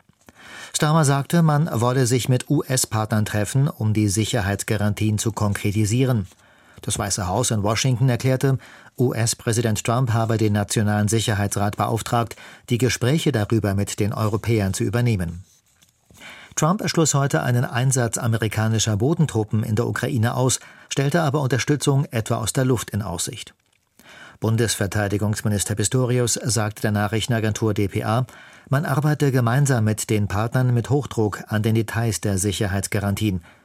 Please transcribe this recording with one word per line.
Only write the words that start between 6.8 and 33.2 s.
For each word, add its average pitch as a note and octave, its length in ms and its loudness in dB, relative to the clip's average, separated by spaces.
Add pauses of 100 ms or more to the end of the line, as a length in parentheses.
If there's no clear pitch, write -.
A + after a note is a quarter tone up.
Das - 160 -4
Weiße G#2 300 -2
Haus A2 240 0
in G#2+ 100 0
Washington A2+ 460 2
erklärte, C3 500 2 (400)
U-S-Präsident A2+ 840 0
Trump A#2+ 300 0
habe A2+ 240 0
den G#2+ 160 2
Nationalen G#2 560 0
Sicherheitsrat G#2 680 0
beauftragt, A2+ 640 -2 (320)
die A#2+ 80 2
Gespräche B2 560 2
darüber G#2+ 400 2
mit G2 260 -2
den G#2+ 140 0
Europäern G#2+ 600 0
zu A#2 120 -2
übernehmen. G2 580 0 (1120)
Trump E3+ 340 2
schloss D#3+ 240 2
heute C#3 300 2
einen B2 220 2
Einsatz B2 520 0
amerikanischer A2 800 0
Bodentruppen A2+ 680 0
in A2 120 -2
der A#2 120 0
Ukraine A#2+ 480 -2
aus, B2+ 260 0 (260)
stellte C#3 340 0
aber D3 200 0
Unterstützung C#3 680 2
etwa A#2 260 -2
aus A2+ 160 -4
der C3 120 0
Luft B2+ 260 0
in G2+ 100 -4
Aussicht. - 520 -8 (840)
Bundesverteidigungsminister G#2 1400 0
Pistorius B2 680 0
sagte A2 400 -2
der A2 100 0
Nachrichtenagentur G#2+ 840 0
D G2+ 160 0
P A#2+ 160 -4
A, A#2 200 0 (440)
man C3+ 160 0
arbeite D3 480 0
gemeinsam B2+ 500 2
mit G#2+ 260 0
den G#2 200 0
Partnern A#2+ 440 0
mit A#2 160 0
Hochdruck A#2 580 0
an G#2+ 140 0
den A2 140 2
Details A2+ 460 -2
der G2+ 160 0
Sicherheitsgarantien. G2 1040 -2 (240)